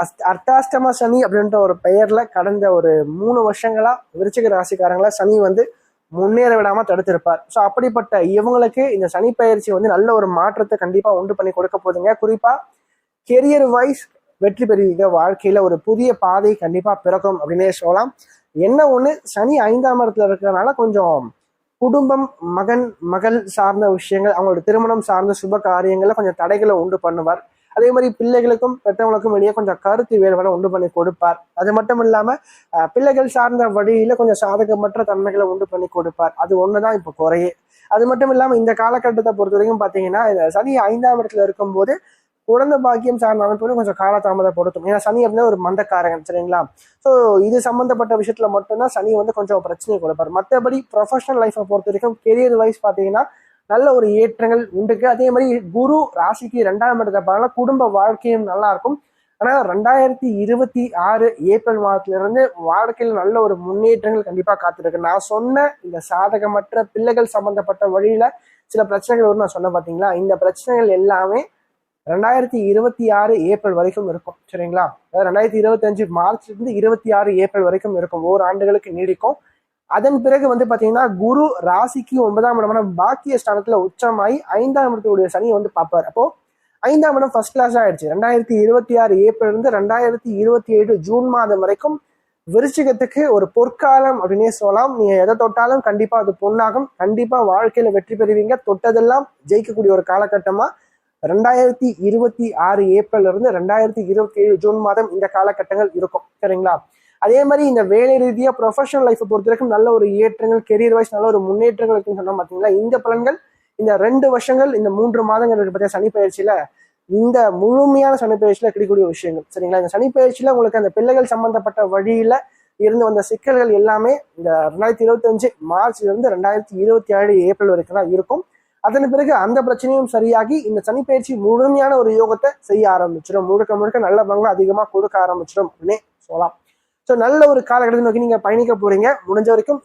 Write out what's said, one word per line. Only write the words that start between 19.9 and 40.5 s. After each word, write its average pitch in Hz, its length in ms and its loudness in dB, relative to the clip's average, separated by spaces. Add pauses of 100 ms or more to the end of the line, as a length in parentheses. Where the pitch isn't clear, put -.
இடத்துல 208 240 0
இருக்கிறதுனால 196 520 -2
கொஞ்சம் 180 440 0 (580)
குடும்பம், 269 420 2 (340)
மகன், 240 260 0 (280)
மகள் 226 260 0 (180)
சார்ந்த 202 400 0
விஷயங்கள், 196 400 -2
அவங்களோட 185 320 -2
திருமணம் 226 400 0
சார்ந்த 190 320 0
சுப 196 260 -4
காரியங்கள்ல 190 540 0
கொஞ்சம் 185 220 -4
தடைகளை 208 400 2
உண்டு 185 240 -4
பண்ணுவார். 165 360 -2 (340)
அதே 226 180 4
மாதிரி 254 140 2 (100)
பிள்ளைகளுக்கும் 240 640 0
பெற்றவங்களுக்கும் 214 540 0
இடையே 202 180 2
கொஞ்சம் 196 300 -4
கருத்து 226 360 0
வேறுபாடு 185 360 2
உண்டு 190 160 -2
பண்ணி 180 140 -2 (100)
கொடுப்பார். 170 420 -2 (220)
அது 196 160 0
மட்டும் 226 260 -2
இல்லாம, 220 320 0 (400)
அஹ், 165 180 0
பிள்ளைகள் 269 400 0
சார்ந்த 240 300 0 (140)
வழியில 220 420 2
கொஞ்சம் 220 240 0
சாதகமற்ற 208 640 -2
தன்மைகளை 196 440 -2
உண்டு 196 180 -6
பண்ணி 180 240 -6
கொடுப்பார். 165 380 -4 (100)
அது 175 100 -2 (100)
ஒண்ணுதான் 208 360 -2
இப்ப 165 220 -14
குறையே. 170 300 0 (440)
அது 226 160 2
மட்டும் 262 240 0
இல்லாம 254 260 2
இந்த 226 120 0 (100)
காலகட்டத்தை 226 560 0
பொறுத்த 202 180 0
வரைக்கும் 214 260 0
பாத்தீங்கன்னா 190 380 -2 (100)
இந்த 175 140 0 (120)